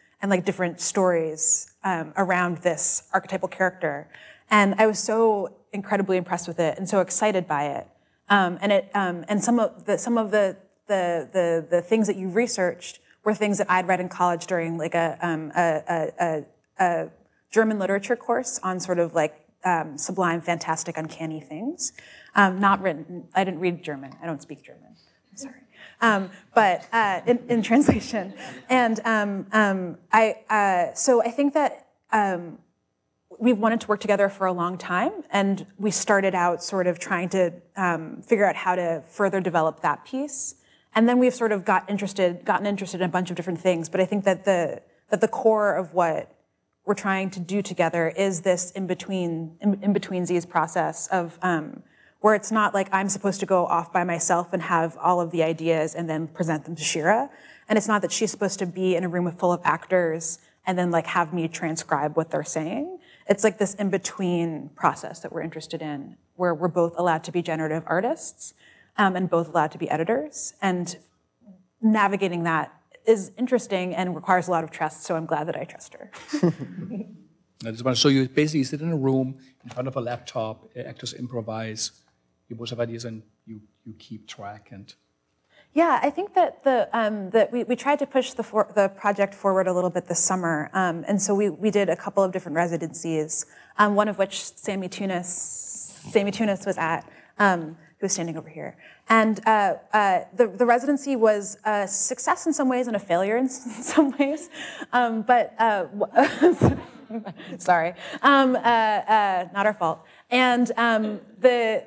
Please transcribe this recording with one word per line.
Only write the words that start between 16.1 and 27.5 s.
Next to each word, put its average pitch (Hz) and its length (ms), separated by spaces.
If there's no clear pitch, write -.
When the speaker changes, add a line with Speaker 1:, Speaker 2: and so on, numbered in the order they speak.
Speaker 1:
a, 156 200
a 165 240
German 220 300
literature 196 360
course 240 480
on 185 160
sort 180 200
of, 165 140
like, 156 320
um, 160 320
sublime, 175 420
fantastic, 165 580
uncanny 160 440
things. 208 500
Um, 190 280
not 202 200
written, 165 440
I 190 80
didn't 185 160
read 175 240
German, 135 300
I - 20
don't 156 160
speak - 220
German, - 320
I'm - 60
sorry. 269 180
Um, 196 300
but, 196 360
uh, 208 360
in, 240 120
in 233 120